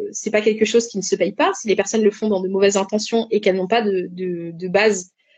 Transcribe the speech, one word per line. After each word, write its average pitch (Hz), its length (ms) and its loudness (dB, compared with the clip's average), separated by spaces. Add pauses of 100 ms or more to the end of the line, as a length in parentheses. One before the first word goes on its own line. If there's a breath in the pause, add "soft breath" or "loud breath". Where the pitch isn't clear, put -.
(120)
c'est 214 200 -8
pas 214 100 2
quelque 214 240 2
chose 233 220 2
qui - 100 -10
ne 185 60 -4
se 190 120 -2
paye 185 180 0
pas. 330 200 2
Si - 140 -8
les 190 80 2
personnes 208 260 0
le 208 80 4
font 214 200 -2
dans 190 120 0
de 185 60 -4
mauvaises 196 300 2
intentions 214 520 -2
et 208 120 0
qu'elles 190 160 2
n'ont 185 100 -2
pas 226 160 2
de, 190 260 -2
de, 175 440 -6
de 170 140 -10
base, 196 440 0 (260)